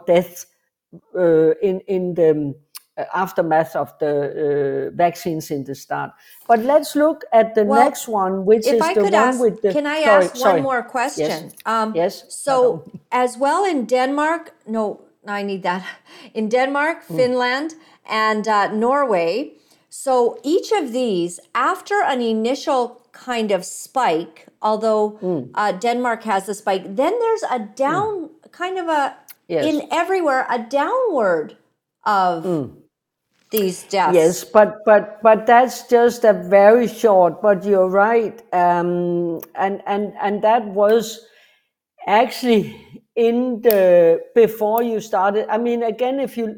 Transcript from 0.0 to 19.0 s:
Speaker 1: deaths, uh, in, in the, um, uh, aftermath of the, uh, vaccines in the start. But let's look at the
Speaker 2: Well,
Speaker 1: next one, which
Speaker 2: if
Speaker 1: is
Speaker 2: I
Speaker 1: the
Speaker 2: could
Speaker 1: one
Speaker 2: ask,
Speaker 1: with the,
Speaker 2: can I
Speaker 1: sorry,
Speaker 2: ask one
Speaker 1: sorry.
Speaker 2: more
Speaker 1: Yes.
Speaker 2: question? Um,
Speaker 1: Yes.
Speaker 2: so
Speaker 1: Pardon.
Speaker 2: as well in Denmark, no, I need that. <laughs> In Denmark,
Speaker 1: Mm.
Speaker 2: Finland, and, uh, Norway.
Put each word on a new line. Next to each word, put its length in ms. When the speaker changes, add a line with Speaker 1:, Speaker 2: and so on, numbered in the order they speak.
Speaker 1:
deaths, 400
uh, 360
in, 260
in 260
the, 180
um, 240
uh, 160
aftermath 600
of 240
the, 920
uh, 40
vaccines 540
in 140
the 100
start. 380
But 140
let's 340
look 380
at 240
the 80
Speaker 2:
Well, 180
Speaker 1:
next 280
one, 340
which 240
Speaker 2:
if 60
Speaker 1:
is 80
Speaker 2:
I 120
Speaker 1:
the 80
Speaker 2:
could 120
Speaker 1:
one 160
Speaker 2:
ask, 100
Speaker 1:
with 220
the, 100
Speaker 2:
can 140
I 180
Speaker 1:
sorry, 220
Speaker 2:
ask 80
one 80
Speaker 1:
sorry. 200
Speaker 2:
more 200
Speaker 1:
Yes. 100
Speaker 2:
question? 600
Um, 300
Speaker 1:
Yes. 320
Speaker 2:
so 260
Speaker 1:
Pardon. 460
Speaker 2:
as 260
well 260
in 220
Denmark, 680
no, 320
I 180
need 200
that. 220
<laughs> 220
In 160
Denmark, 580
Speaker 1:
Mm. 80
Speaker 2:
Finland, 600
and, 380
uh, 260
Norway. 800